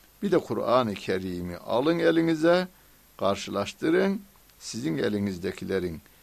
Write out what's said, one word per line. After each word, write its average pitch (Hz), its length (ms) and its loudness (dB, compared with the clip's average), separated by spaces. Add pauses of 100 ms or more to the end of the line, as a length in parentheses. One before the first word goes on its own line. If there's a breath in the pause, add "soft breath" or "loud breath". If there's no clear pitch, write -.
(240 soft breath)
Bir 196 80 0
de 175 80 4
Kur'an-ı 113 540 2
Kerim'i 92 640 -4
alın 147 420 0
elinize, 165 680 4 (500 soft breath)
karşılaştırın. 101 1040 0 (380)
Sizin 143 380 -6
elinizdekilerin 95 1040 -4 (220 soft breath)